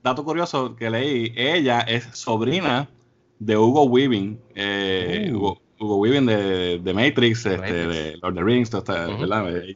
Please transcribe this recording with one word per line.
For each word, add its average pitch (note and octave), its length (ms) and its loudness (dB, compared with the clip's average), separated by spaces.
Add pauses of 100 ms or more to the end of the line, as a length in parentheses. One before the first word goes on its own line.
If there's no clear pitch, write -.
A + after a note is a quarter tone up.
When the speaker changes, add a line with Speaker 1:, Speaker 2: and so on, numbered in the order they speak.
Speaker 1:
dato C3 220 -2
curioso D3+ 520 -2
que A2+ 140 -4
leí: A#2 460 -2
ella B2+ 440 2
es A2+ 320 -2
sobrina C3 760 -2 (520)
de G#2+ 180 0
Hugo B2 280 6
Weaving, A#2 540 2 (160)
eh, G2 800 -2
Speaker 2:
Uh. A2+ 40 -2
Speaker 1:
Hugo, F#2+ 260 -2 (160)
Hugo G#2 180 0
Weaving B2+ 300 4
de, F#2+ 540 0
de F2+ 120 -4
Matrix, A#2 540 2
este, F#2+ 100 0
Speaker 2:
Matrix. F2 320 -4
Speaker 1:
de D#2 320 -4
Lord F2+ 120 -4
of - 20 -6
the F2 100 -2
Rings, A#2+ 240 2
toda A2 120 -4
esta, E2+ 280 -4
Speaker 2:
Ujú. G#2 140 -6
Speaker 1:
¿verdad? G2 400 -2 (140)